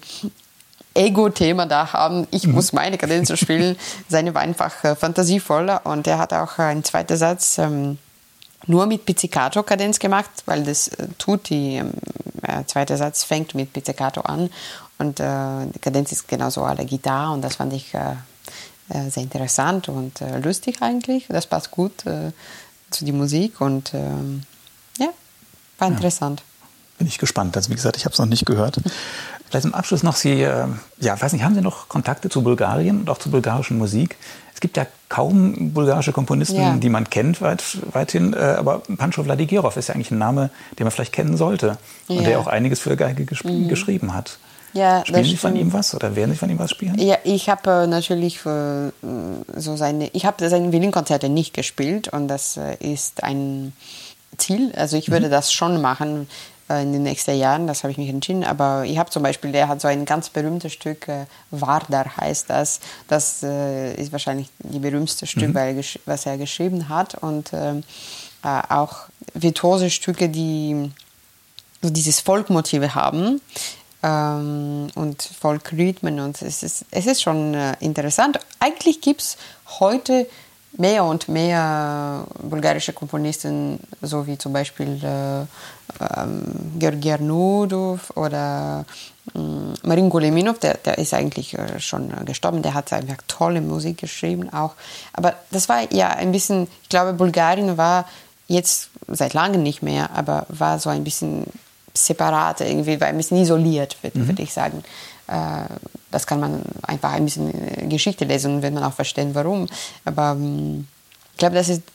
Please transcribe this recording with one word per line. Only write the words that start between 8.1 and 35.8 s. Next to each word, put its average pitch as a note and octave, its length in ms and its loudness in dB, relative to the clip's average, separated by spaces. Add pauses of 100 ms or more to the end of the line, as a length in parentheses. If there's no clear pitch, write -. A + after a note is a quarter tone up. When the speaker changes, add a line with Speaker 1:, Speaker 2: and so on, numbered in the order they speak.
Speaker 1:
nur F3 200 6
mit G#3+ 180 0
Pizzicato-Kadenz G3 920 2
gemacht, G3+ 320 2 (160)
weil D3 180 0
das, D3 240 -2
äh, - 200 -6 (100)
tut G3+ 320 0
die, C#3 260 0
ähm, - 160 -4 (500)
äh, C#3 240 -2
zweite C#3+ 300 0
Satz D3 280 -2
fängt D#3 300 -2
mit C3+ 200 -4
Pizzicato C#3 480 -4
an D#3+ 260 -2 (500)
und, D3 220 -2
äh, C3+ 540 -2
die - 60 -12
Kadenz C#3 320 0
ist - 160 -6
genauso C3 360 -2
à C3+ 100 0
la C#3 100 -4
Guitare C3+ 500 -2
und C3+ 80 -4
das C3 140 -6
fand C3+ 180 -4
ich, C3+ 180 -10
äh, - 60 -4 (880)
äh, C#3 220 -4
sehr C3+ 140 -6
interessant C#3 640 0
und, C3+ 320 -6
äh, C3 160 -6
lustig F#3 420 -4
eigentlich. B3 480 -2
Das - 180 -2
passt - 260 -4
gut, - 340 -4
äh, D#3 260 -4 (580)
zu - 140 -6
der C#3+ 100 -2
Musik D3 460 0
und, C3+ 320 0
ähm, C#3 500 -4 (560)
ja, C#4 100 0 (680)
war F#3 100 2
Speaker 2:
Ja. E3 60 4
Speaker 1:
interessant. C#3+ 480 0 (540)
Speaker 2:
Bin E3+ 100 0
ich C3+ 120 -4
gespannt. G2 380 0
Also G2 140 0
wie A#2 40 2
gesagt, B2 240 0
ich - 80 -2
hab's - 120 0
noch A#2+ 80 4
nicht A2+ 200 4
gehört. G#2+ 340 2
Speaker 1:
<laughs> F3+ 100 0 (600)
Speaker 2:
Vielleicht C3+ 120 0
zum D#3 120 0
Abschluss F#3 280 0
noch, D#3+ 140 4
Sie, C#3 260 4
äh, C3 240 2 (320)
ja, G#2+ 220 0
weiß C#3 120 2
nicht, A#2 120 0
haben F#3+ 100 6
Sie G3+ 60 4
noch - 280 -2
Kontakte C3 400 -2
zu C3+ 140 2
Bulgarien C3 580 4
und D#3+ 100 -2
auch C#3 80 0
zur - 120 -4
bulgarischen A#2 480 2
Musik? A2 380 0 (360)
Es - 80 -16
gibt - 160 -2
ja C#3+ 100 0 (220)
kaum E3+ 640 4
bulgarische D3 400 4